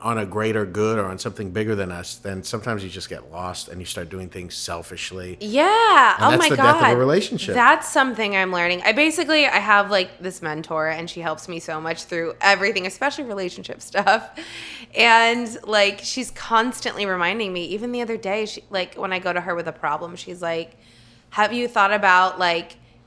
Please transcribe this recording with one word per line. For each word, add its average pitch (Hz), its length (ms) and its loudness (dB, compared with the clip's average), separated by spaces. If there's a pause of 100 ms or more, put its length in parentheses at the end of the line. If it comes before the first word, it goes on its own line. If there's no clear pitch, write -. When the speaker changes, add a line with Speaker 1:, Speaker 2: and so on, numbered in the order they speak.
Speaker 1:
on 113 160 -2
a 107 80 -2
greater 107 400 -2
good 107 320 0
or 101 80 0
on 95 140 -8
something 101 320 -8
bigger 107 240 -2
than 95 160 -4
us, 87 240 -12
then 95 260 -10
sometimes 110 420 -6
you 95 60 -10
just 87 200 -12
get 65 220 -14
lost 90 360 -10
and 90 120 -14
you 90 60 -12
start 87 240 -10
doing 92 180 -10
things 87 280 -12
selfishly. 90 840 -10
Speaker 2:
Yeah. 294 760 4
Speaker 1:
And 208 100 -2
Speaker 2:
Oh 262 60 6
Speaker 1:
that's 330 100 4
Speaker 2:
my 320 80 4
Speaker 1:
the 143 60 2
death 277 220 6
of - 40 2
a 294 40 6
Speaker 2:
God. 165 120 6
Speaker 1:
relationship. 185 560 0
Speaker 2:
That's 254 340 6
something 226 480 0
I'm 185 160 2
learning. 180 320 0
I 214 100 4
basically, 302 520 2
I 202 140 4
have, 202 320 4
like, 185 280 0
this 180 220 -10
mentor, 156 460 -4
and 165 200 -6
she 175 120 -12
helps 160 280 -6
me 170 120 -8
so 160 200 -8
much 165 260 -8
through 165 360 -4
everything, 196 460 2
especially 277 380 -6
relationship 190 560 -10
<laughs> - 100 -18
stuff. 202 400 2 (640)
And, 233 680 4
like, 202 380 2
she's - 300 -8
constantly 226 760 -2
reminding 190 480 0
me. 175 120 -6
Even 208 260 -6
the 240 100 -4
other 226 160 -4
day, 208 300 -4
she, - 240 -12
like, 185 240 -6
when 196 180 -6
I 185 60 -2
go 180 120 -2
to 175 100 -2
her 180 120 -4
with 170 140 -6
a 160 60 -6
problem, 170 420 -6
she's 175 260 -14
like, 165 340 -6 (540)
Have 208 240 0
you 240 140 -2
thought 208 260 2
about, 185 460 4
like, 170 380 -2 (300)